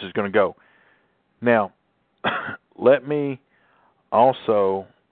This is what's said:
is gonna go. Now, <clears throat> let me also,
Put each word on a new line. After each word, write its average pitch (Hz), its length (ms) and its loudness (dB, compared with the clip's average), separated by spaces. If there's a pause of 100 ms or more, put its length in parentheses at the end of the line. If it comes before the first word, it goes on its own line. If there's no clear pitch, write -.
is 90 80 -12
gonna 101 180 -4
go. 98 240 0 (880)
Now, 113 320 0 (520)
<clears throat> - 540 -10
let 127 280 2
me 143 340 -4 (720)
also, 101 760 2 (260)